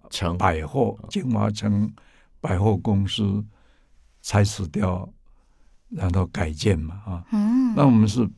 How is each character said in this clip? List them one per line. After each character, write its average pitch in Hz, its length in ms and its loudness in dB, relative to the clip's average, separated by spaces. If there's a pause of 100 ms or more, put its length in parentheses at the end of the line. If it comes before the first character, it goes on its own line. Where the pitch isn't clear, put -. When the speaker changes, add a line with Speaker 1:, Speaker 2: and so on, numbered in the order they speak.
(100)
Speaker 1:
城。 87 260 -4
Speaker 2:
百 82 300 0
货、 113 320 -2 (100)
金 135 220 -4
华 107 220 0
城 104 360 -2 (520)
百 - 180 -2
货 104 180 2
公 98 300 0
司 98 380 -2 (760)
拆 104 200 2
除 98 240 -2
掉， 92 420 -2 (800)
然 95 220 -2
后 92 160 2
改 85 240 -4
建 85 260 0
嘛， 80 200 -6 (100)
啊。 87 240 -8
Speaker 3:
嗯。 226 460 2
Speaker 2:
那 143 100 6
我 135 60 8
们 110 160 6
是 110 300 0